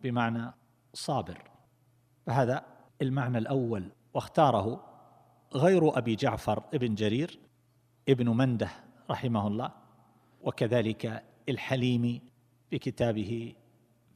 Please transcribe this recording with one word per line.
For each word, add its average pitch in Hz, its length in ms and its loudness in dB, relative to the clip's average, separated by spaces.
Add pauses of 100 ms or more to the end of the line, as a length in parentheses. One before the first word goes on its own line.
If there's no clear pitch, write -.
بمعنى 117 520 0 (400)
صابر، 95 560 -6 (760)
فهذا 127 400 0 (360)
المعنى 127 360 0
الأول، 113 540 -2 (220)
واختاره 127 760 2 (640)
غير 156 440 4
أبي 117 180 0
جعفر 107 460 0 (120)
ابن 123 200 0
جرير 110 440 0 (720)
ابن 123 200 4
منده 113 400 2 (420)
رحمه 113 360 -2
الله، 110 240 -4 (720)
وكذلك 113 840 -2 (240)
الحليمي 123 720 -2 (480)
في 143 80 -4
كتابه 113 760 -4 (600)